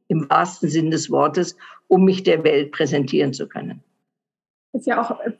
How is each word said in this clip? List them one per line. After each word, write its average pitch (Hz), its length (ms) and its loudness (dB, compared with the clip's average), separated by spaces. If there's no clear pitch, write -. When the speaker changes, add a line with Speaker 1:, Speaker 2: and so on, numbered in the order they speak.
Speaker 1:
im 151 220 -2
wahrsten 170 380 0
Sinn 156 220 0
des 156 200 -4
Wortes, 147 460 0
um 185 160 6
mich 190 180 4
der 160 220 2
Welt 147 280 2
präsentieren 143 600 0
zu 143 160 -10
können. - 340 -12
Speaker 2:
Ist - 140 -6
ja 240 140 0
auch 233 180 -6